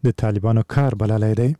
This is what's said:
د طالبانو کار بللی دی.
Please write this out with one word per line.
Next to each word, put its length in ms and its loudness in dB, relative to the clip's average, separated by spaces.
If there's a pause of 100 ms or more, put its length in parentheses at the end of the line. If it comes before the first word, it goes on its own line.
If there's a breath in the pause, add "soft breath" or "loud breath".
د 140 0
طالبانو 420 0 (120)
کار 260 0
بللی 380 0
دی. 80 2 (120)